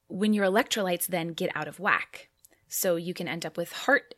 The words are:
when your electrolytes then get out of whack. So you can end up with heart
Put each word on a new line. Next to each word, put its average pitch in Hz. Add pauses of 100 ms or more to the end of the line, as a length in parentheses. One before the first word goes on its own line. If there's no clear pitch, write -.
when 214
your 202
electrolytes 185
then 170
get 165
out 151
of 151
whack. - (380)
So 180
you 175
can 175
end 165
up -
with 170
heart -